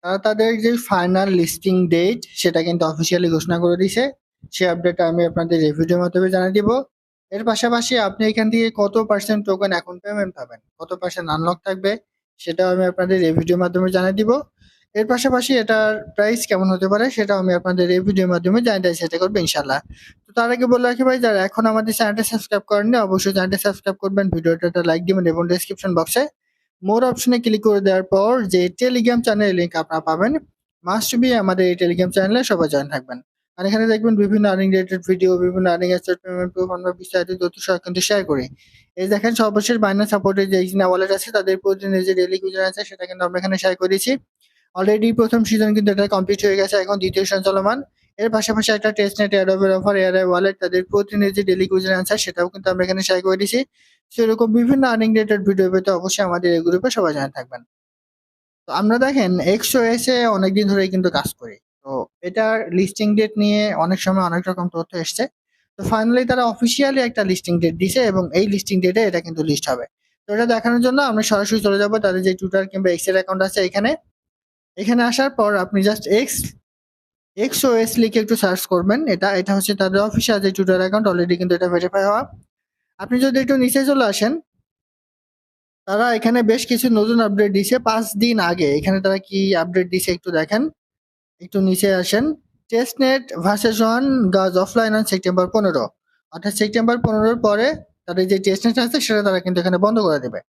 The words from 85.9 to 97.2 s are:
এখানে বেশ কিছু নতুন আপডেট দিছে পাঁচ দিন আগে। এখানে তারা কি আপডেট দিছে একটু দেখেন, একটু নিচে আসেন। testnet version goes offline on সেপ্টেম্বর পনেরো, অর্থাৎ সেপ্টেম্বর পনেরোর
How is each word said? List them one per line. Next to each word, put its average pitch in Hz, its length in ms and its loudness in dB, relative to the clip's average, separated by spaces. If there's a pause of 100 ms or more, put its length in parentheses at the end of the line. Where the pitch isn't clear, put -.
এখানে 233 280 2
বেশ 226 240 2
কিছু 247 220 0
নতুন 226 320 4
আপডেট 208 320 2
দিছে 196 260 2
পাঁচ 226 260 0 (120)
দিন 233 240 2
আগে। 175 360 2
এখানে 190 240 0
তারা 196 180 0
কি 196 220 -4 (140)
আপডেট 180 360 0
দিছে 185 220 -2
একটু 175 180 -6
দেখেন, 170 320 -2 (800)
একটু 180 200 -6
নিচে 190 340 2
আসেন। 185 300 0 (460)
testnet 262 540 0 (220)
version 220 560 2 (280)
goes 185 260 2
offline 214 380 0
on 220 140 2
সেপ্টেম্বর 185 420 0
পনেরো, 175 340 0 (480)
অর্থাৎ 202 220 -6
সেপ্টেম্বর 226 440 0
পনেরোর 226 440 0